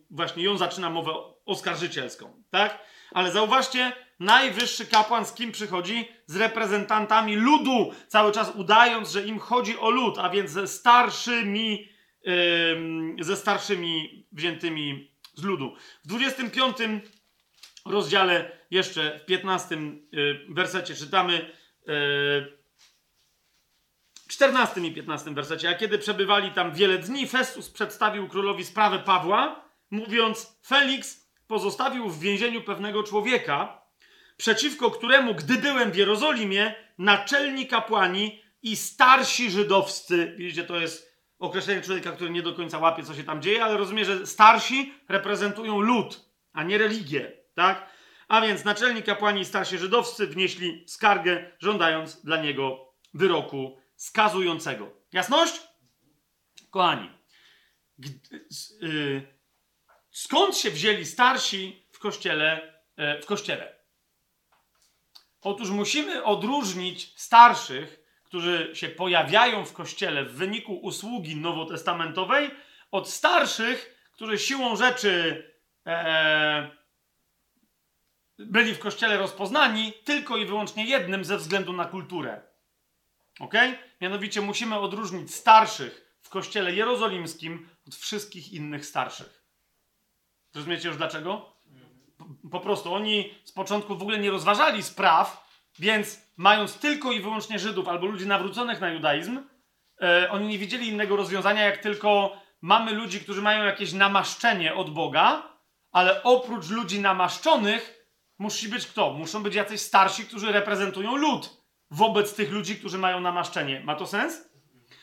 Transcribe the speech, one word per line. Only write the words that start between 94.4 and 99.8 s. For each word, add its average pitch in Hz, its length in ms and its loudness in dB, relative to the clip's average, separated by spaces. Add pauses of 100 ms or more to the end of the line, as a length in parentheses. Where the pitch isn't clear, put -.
spraw, 165 640 2 (300)
więc 208 420 0 (160)
mając 202 400 4
tylko 294 340 -2
i 233 80 -2
wyłącznie 214 400 -6
Żydów 185 280 -4
albo 175 200 -2
ludzi 196 200 -4
nawróconych 196 540 -2
na 180 80 -2
judaizm, 160 500 -2 (640)